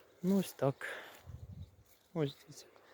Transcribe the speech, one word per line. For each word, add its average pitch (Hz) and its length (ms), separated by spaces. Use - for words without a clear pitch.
Ну, 190 140
ось - 160
так. - 340
Ось, 143 280
дивіться. - 240